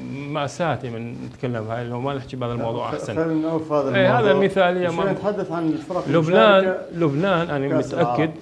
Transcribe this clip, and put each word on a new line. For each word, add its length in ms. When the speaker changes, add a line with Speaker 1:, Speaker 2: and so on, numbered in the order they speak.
Speaker 1:
مأساة 680
من 440
نتكلم 420
هاي، 200
لو 120
ما 140
نحكي 220
بهذا 160
الموضوع 380
Speaker 2:
خ-، 40
Speaker 1:
أحسن. 200
Speaker 2:
خلينا 340
نوقف 240
هذا 240
Speaker 1:
إيه، 220
هذا 120
Speaker 2:
الموضوع. 140
Speaker 1:
مثالية 440
Speaker 2:
شوي 80
Speaker 1:
ما 160
Speaker 2:
نتحدث 400
عن 160
الفرق 400
Speaker 1:
لبنان، 560
Speaker 2:
المشاركة. 340
Speaker 1:
لبنان 520
أنا 180
Speaker 2:
كأس 180
Speaker 1:
متأكد، 140
Speaker 2:
العالم. 420